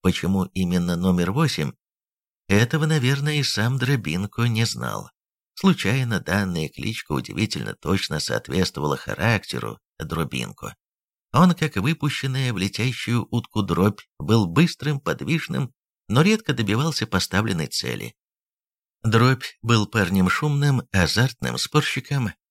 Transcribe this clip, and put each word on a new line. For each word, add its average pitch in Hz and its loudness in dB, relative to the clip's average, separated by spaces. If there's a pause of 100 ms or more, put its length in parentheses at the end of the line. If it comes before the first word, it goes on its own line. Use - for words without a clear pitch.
Почему 92 0 (100)
именно 90 0
номер 87 2
восемь? 117 0 (720)
Этого, 123 2
наверное, 147 0
и - 0
сам 120 0
Дробинко 117 -2
не 117 2
знал. 57 -6 (440)
Случайно 123 0
данная 90 -2
кличка - -8
удивительно 65 -4
точно 78 -2
соответствовала 71 -2
характеру 65 -4 (180)
Дробинко. 64 -8 (560)
Он, 175 6
как 156 -2
выпущенная 131 -2
в 98 -4
летящую 113 -2
утку 110 -2
дробь, 98 2 (180)
был 101 4
быстрым, 139 0
подвижным, - -4 (340)
но 123 4
редко 214 2
добивался 120 0
поставленной 95 0
цели. 57 -8 (880)
Дробь 120 4 (180)
был 113 2
парнем 92 2
шумным, 143 0
азартным 90 0
спорщиком, 135 -2 (200)